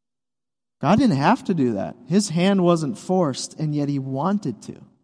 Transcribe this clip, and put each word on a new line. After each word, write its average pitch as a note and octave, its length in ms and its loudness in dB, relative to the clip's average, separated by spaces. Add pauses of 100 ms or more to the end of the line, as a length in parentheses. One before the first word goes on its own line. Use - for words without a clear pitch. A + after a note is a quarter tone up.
(800)
God F3 180 4
didn't A3+ 180 4
have E3+ 280 2
to G3 100 -2
do B2+ 200 0
that. F#2 220 -6 (100)
His G3+ 220 0
hand F3+ 340 2
wasn't D#3+ 360 0
forced, F3+ 600 -4
and D3+ 160 -4
yet C#3+ 140 -2
he C#3+ 100 -2
wanted C3+ 640 -4
to. - 220 -18 (200)